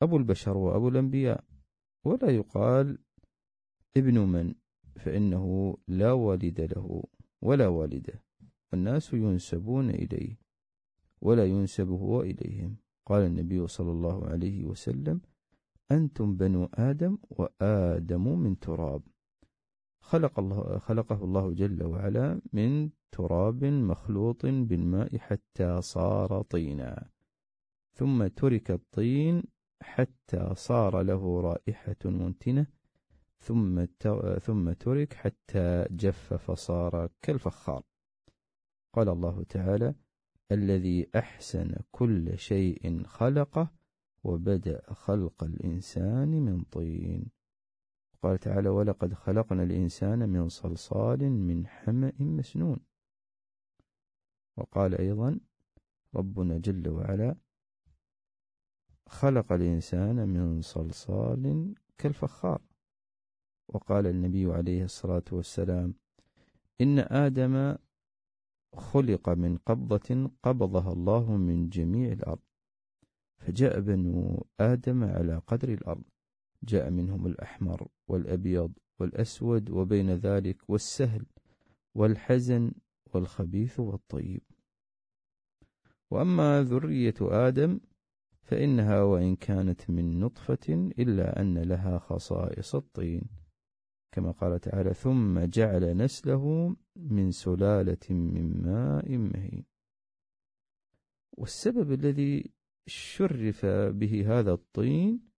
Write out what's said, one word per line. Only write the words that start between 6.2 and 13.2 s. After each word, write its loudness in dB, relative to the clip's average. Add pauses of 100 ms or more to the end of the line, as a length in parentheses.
له -4 (380)
ولا 4
والدة، -2 (480)
والناس -2
ينسبون 0
إليه -4 (840)
ولا 4
ينسب 0
هو -2
إليهم. -8 (280)
قال 4